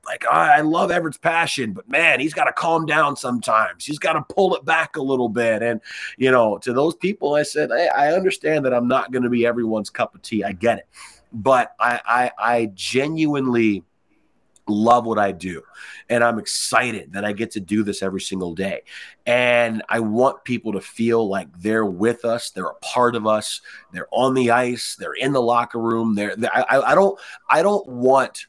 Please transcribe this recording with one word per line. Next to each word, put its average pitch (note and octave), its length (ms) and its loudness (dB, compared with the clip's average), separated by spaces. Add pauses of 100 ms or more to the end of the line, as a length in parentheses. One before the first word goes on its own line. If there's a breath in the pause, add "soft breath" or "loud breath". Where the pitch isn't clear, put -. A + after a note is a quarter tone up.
like, - 180 -8
"Oh, - 100 2
I D#3 280 6
love E3 280 0
Everett's E3 280 -2
passion, D#3+ 560 -2
but F#2+ 120 -16
man, C#3+ 320 2
he's D3+ 140 -2
gotta - 200 0
calm E3 340 0
down D3+ 280 2
sometimes. A2+ 720 -2
He's D3 140 -8
gotta D#3+ 240 0
pull F#3 320 0
it C3 100 -8
back D#3+ 320 -2
a D3+ 60 -6
little C3 260 0
bit." A2 340 0
And, A#2 200 -2 (340 loud breath)
you C3 140 2
know, A2+ 280 4
to B2+ 140 -6
those D3+ 220 2
people, D3+ 400 -2
I D3 80 2
said, D3 280 -2
"Hey, D#3+ 180 2
I D3 260 2
understand D#3 500 0
that B2+ 80 2
I'm A#2+ 160 2
not B2+ 240 0
gonna B2 160 0
be A#2+ 160 2
everyone's A2+ 460 -2
cup - 240 -4
of - 80 -20
tea. G#2 220 -4
I G2 80 -4
get G2+ 260 0
it." - 80 -18 (440 loud breath)
But B2 480 2
I, A#2 280 0
I, B2 320 2
I A#2 360 0
genuinely C3 1080 0 (840)
love A2+ 380 4
what A2 120 0
I G2+ 120 2
do. F2 320 -10 (460 loud breath)
And A#2 160 2
I'm A2+ 160 0
excited A2+ 720 -2
that G2 120 -6
I G#2 80 -2
get G#2+ 200 -6
to G#2+ 80 -8
do G#2 240 0
this G2+ 180 -4
every F#2+ 180 -4
single F#2 320 -6
day. E2 300 -6 (420 loud breath)
And A#2+ 640 2
I A#2 120 0
want A2+ 420 0
people A2 300 -6
to G2 80 -4
feel A2+ 480 0
like F#2+ 280 -4
they're G#2+ 300 0
with G2+ 380 -2
us, A#2 260 -2
they're F#2 160 -8
a - 100 -8
part A#2+ 380 0
of A2 140 -2
us, G#2+ 320 -2 (320 loud breath)
they're F2 180 -10
on C3 240 2
the B2 160 2
ice, B2 480 0
they're E2 160 -10
in C3 180 -2
the C3 100 2
locker A#2+ 360 0
room. A2+ 380 0
They're, G2+ 180 -4
they're, A2+ 180 -4
I, A2+ 100 2
I, B2+ 300 2
I - 40 6
don't, G3 200 4 (320 loud breath)
I D3+ 140 4
don't G3+ 240 2
want B2+ 640 2